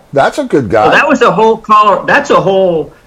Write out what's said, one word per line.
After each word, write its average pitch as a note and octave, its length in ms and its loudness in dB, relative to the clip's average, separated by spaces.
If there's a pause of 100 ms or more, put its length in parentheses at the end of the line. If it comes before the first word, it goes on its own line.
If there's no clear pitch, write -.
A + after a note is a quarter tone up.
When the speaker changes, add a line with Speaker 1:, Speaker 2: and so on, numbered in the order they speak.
(140)
Speaker 1:
That's C#3+ 240 0
a C#4+ 80 -4
good C#3 240 -2
guy. G#2+ 160 2
Speaker 2:
so A#2+ 60 2
that A3 140 0
was D4 160 0
a A3+ 100 2
whole A3 300 0
Colo-, G3+ 440 0
that's - 240 -2
a G#3 100 2
whole F3 540 -2 (140)